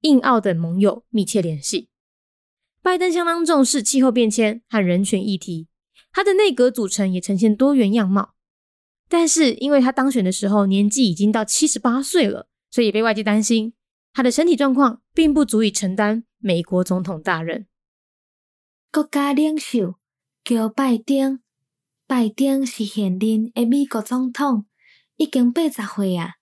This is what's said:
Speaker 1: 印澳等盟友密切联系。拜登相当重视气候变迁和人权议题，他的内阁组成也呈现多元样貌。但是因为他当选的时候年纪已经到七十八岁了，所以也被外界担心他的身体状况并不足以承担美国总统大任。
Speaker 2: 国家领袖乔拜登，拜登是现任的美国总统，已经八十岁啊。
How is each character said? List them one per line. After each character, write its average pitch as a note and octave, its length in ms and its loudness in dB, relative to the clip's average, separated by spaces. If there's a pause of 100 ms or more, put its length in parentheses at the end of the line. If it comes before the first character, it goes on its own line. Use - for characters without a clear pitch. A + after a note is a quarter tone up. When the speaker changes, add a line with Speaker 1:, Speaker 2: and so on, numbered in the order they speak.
Speaker 1:
印 C#4+ 180 4
澳 B3 180 2
等 G3 160 0
盟 E3 240 -4
友 G3+ 300 0
密 G#3 160 -2
切 - 160 -2
联 D#3+ 220 -4
系。 - 260 -6 (920)
拜 F#4 160 0
登 F#4 120 0
相 F4 140 0
当 E4+ 180 -2
重 D4+ 220 4
视 B3+ 180 -2
气 B3+ 200 0
候 C4 100 4
变 A3+ 180 2
迁 A3 380 -2
和 G#3+ 160 0
人 F3+ 180 2
权 G3 240 -2
议 F#3+ 120 -4
题， E3 300 -10 (440)
他 G4 100 -2
的 G4+ 120 2
内 G4 180 4
阁 B3 180 2
组 A#3+ 160 -4
成 F#3+ 240 -2
也 F3+ 80 -2
呈 G3 200 -2
现 G#3+ 180 4
多 C#4 180 2
元 G#3+ 200 2
样 A3 120 2
貌。 G3 280 -2 (760)
但 E4+ 180 2
是 D4+ 280 2
因 C#4 160 -4
为 C#4+ 100 6
他 B3+ 100 4
当 C4 220 0
选 B3 100 0
的 F3+ 80 0
时 G3 160 -4
候 G3+ 200 2
年 G3 240 2
纪 A#3+ 200 0
已 E3 40 -2
经 G3+ 180 0
到 A3 100 0
七 B3+ 240 0
十 - 120 -2
八 A#3+ 240 0
岁 C#4 260 2
了， - 220 -8 (200)
所 A#3+ 140 2
以 G#3+ 40 2
也 G3 40 -2
被 G#3+ 100 0
外 A3+ 120 0
界 G#3+ 80 -4
担 G#3+ 200 2
心 A3 300 0 (400)
他 C4+ 100 -2
的 B3 80 4
身 D4+ 160 2
体 F4 80 4
状 C4+ 200 0
况 B3+ 260 2 (140)
并 D#4+ 180 4
不 C#4 140 2
足 A3 160 0
以 G#3+ 80 2
承 F#3+ 260 -4
担 G#3+ 280 0 (140)
美 F3 240 -2
国 F3+ 220 -2
总 F#3 180 -2
统 E3 200 -8
大 E3 200 -4
任。 E3+ 240 -8 (1300)
Speaker 2:
国 D4+ 180 0
家 C#4+ 220 -2
领 D#4 260 0
袖 F#3+ 360 -4 (500)
乔 A3 240 -2
拜 A#3+ 300 0
登， C4+ 420 -2 (680)
拜 B3 220 0
登 C4+ 380 -2
是 A#3 180 -6
现 G3 340 -4
任 A3 320 -2
的 A#3+ 140 -2
美 C#4 220 2
国 A3 160 -6
总 B3+ 280 -4
统， B3 360 -2 (500)
已 D#4 100 -2
经 B3 240 2
八 D#4+ 200 -2
十 A3+ 120 -10
岁 G3 320 -4
啊。 F3 280 -6